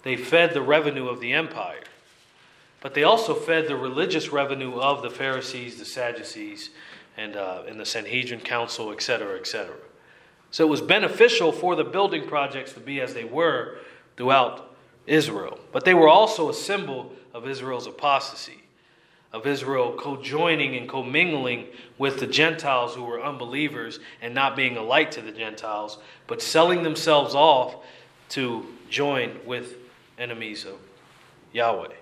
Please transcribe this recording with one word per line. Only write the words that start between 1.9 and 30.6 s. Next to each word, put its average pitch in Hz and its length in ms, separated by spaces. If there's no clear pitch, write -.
But 139 140
they 143 80
also 202 320
fed 160 340
the 143 80
religious 143 540
revenue 135 460
of 135 260
the 123 80
Pharisees, 127 720
the 104 60
Sadducees, 110 840
and, 104 180
uh, 92 320
and 107 120
the 101 80
Sanhedrin 117 540
Council, 117 500
et 107 100
cetera, 104 380
et - 80
cetera. 92 300
So 165 120
it 156 60
was 139 120
beneficial 196 680
for 175 240
the 156 80
building 170 440
projects 139 460
to 123 60
be 139 220
as 120 140
they 117 80
were 127 560
throughout 127 600
Israel. 156 520
But - 140
they 185 100
were 160 120
also 175 420
a - 40
symbol 139 580
of 120 140
Israel's 127 400
apostasy, - 760
of 113 140
Israel 131 460
co-joining 143 840
and 120 120
co-mingling 131 800
with 135 220
the 127 80
Gentiles 139 680
who 123 100
were 117 200
unbelievers 127 760
and 123 140
not 139 200
being 127 220
a 110 60
light 135 300
to 120 80
the 110 100
Gentiles, 107 680
but 117 160
selling 170 400
themselves 151 500
off 139 440
to 117 380
join 131 540
with 120 320
enemies 113 460